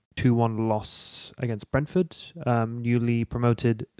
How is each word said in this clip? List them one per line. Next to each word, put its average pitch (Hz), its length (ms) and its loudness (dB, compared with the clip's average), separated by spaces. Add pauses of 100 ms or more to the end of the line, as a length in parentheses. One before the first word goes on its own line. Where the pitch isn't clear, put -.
(160)
two 123 180 4
one 113 340 2
loss - 680 -6
against 113 320 -6
Brentford. 151 460 0 (300)
Um, 117 340 0
newly 117 440 2
promoted, 117 600 2 (140)